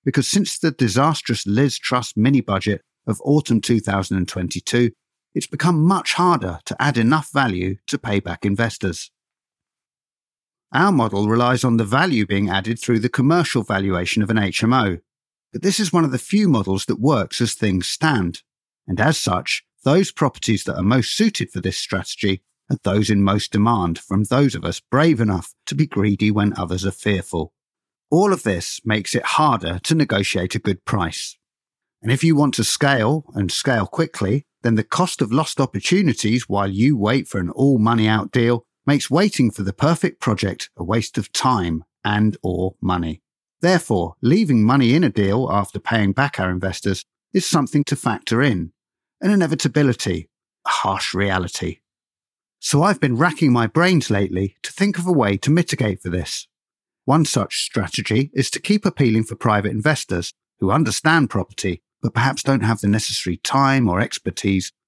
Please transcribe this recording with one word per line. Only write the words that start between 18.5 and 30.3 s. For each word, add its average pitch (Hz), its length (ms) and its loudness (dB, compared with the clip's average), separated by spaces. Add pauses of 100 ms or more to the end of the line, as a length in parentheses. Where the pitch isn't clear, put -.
and 95 140 -2
as 151 160 4
such, - 460 -4 (200)
those 175 280 2
properties - 520 -2
that - 140 -6
are 87 60 -2
most 113 340 0
suited - 320 -2
for 95 100 -8
this 92 160 -4
strategy - 680 -4 (260)
are - 140 0
those 104 260 2
in 104 140 2
most 98 280 0
demand 104 460 0
from 101 280 -2
those 131 280 2
of 87 100 -8
us 85 160 -6
brave 147 400 2
enough 101 360 -2 (100)
to - 80 -10
be 143 140 0
greedy 104 420 0
when 101 260 0
others 90 300 -4
are 98 60 -2
fearful. 90 600 -4 (600)
All 196 200 4
of 185 120 -2
this 107 420 -4
makes 107 300 -2
it 120 100 -2
harder 107 540 0
to - 160 -2
negotiate 98 580 -2